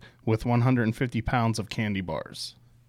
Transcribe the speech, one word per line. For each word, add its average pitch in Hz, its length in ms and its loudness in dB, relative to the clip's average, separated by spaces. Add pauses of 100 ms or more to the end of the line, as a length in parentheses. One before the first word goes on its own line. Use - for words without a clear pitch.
(240)
with 113 220 0
one 120 160 4
hundred 123 220 4
and 110 120 0
fifty 120 240 -2
pounds 113 380 0
of 101 100 -6
candy 104 320 -2
bars." - 540 -8 (340)